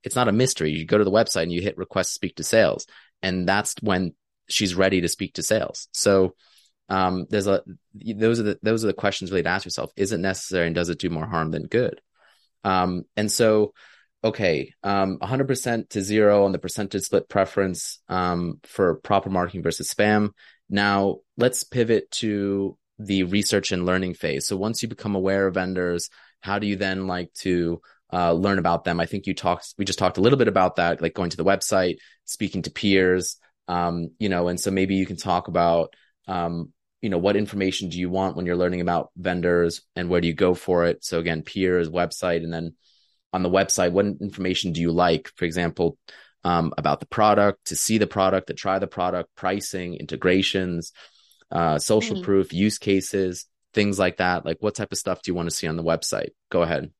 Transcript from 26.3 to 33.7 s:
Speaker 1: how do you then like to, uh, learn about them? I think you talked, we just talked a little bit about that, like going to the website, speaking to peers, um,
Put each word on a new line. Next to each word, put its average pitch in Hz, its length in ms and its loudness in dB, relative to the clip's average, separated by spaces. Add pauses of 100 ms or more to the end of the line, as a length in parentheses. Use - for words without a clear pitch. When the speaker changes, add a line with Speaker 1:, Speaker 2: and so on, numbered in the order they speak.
Speaker 1:
how 98 160 -2
do 107 80 -2
you 101 100 0
then 95 300 -2
like 90 260 -6 (100)
to, 87 400 0 (300)
uh, 87 220 2
learn 95 240 2
about 87 260 0
them? 85 160 0
I 85 60 0
think 98 220 -8
you 92 80 -4
talked, - 420 -2
we 98 80 -4
just - 140 -4
talked 92 180 2
a 92 40 0
little 131 180 6
bit 113 80 4
about 92 300 2
that, 85 260 0
like 82 100 -2
going 90 160 -2
to - 80 -8
the 82 80 -2
website, 92 520 2 (280)
speaking 95 380 -6
to - 80 -8
peers, 92 680 2 (300)
um, 85 500 -2